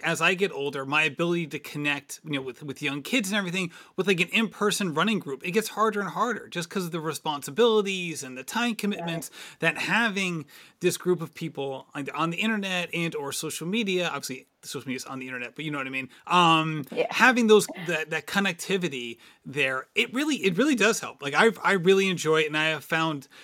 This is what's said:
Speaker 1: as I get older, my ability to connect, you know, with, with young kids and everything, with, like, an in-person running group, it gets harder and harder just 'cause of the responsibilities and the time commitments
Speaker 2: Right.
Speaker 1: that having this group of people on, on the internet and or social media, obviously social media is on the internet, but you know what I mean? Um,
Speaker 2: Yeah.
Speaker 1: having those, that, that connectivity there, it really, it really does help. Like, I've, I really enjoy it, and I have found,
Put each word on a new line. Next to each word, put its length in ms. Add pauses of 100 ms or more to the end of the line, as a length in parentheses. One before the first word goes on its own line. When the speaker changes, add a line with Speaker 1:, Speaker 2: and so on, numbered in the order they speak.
Speaker 1:
as 160
I 140
get 180
older, 340
my 160
ability 460
to 100
connect, 680
you 100
know, 60
with, 220
with 180
young 220
kids 280
and 60
everything, 360 (240)
with, 100
like, 140
an 80
in-person 680
running 240
group, 260
it 60
gets 200
harder 280
and 120
harder 360
just 240
'cause 140
of 80
the 80
responsibilities 1200
and 160
the 60
time 320
commitments 560
Speaker 2:
Right. 420
Speaker 1:
that 80
having 640 (340)
this 180
group 240
of 140
people 600
on, 180
on 160
the 60
internet 580
and 220
or 160
social 340
media, 400
obviously 400 (160)
social 240
media 120
is 80
on 120
the 80
internet, 300
but 80
you 80
know 60
what 100
I 20
mean? 200 (180)
Um, 640
Speaker 2:
Yeah. 180
Speaker 1:
having 380
those, 180 (220)
that, 220
that 180
connectivity 880 (260)
there, 520
it 180
really, 220
it 200
really 200
does 240
help. 200
Like, 140
I've, 300
I 80
really 360
enjoy 340
it, 40
and 100
I 100
have 180
found, 420 (160)